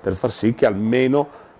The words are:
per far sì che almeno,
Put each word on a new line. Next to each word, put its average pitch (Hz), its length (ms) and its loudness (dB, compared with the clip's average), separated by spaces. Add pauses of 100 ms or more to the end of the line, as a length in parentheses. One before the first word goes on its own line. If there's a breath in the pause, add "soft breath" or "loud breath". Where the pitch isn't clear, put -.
per 95 140 -4
far 117 160 -4
sì 117 240 0
che 135 120 2
almeno, 127 640 0 (320 loud breath)